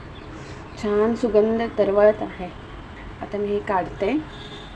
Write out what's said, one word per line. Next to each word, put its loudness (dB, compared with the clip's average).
छान 4
सुगंध 4
दरवळत 6
आहे. -8
आता -8
मी 0
हे 0
काढते. 0